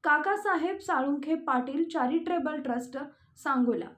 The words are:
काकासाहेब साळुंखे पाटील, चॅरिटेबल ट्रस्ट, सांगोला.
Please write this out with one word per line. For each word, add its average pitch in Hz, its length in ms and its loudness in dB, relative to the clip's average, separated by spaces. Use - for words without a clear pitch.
काकासाहेब 370 720 2
साळुंखे 285 560 0
पाटील, 269 540 0
चॅरिटेबल 302 720 0
ट्रस्ट, 247 380 -4
सांगोला. 240 500 0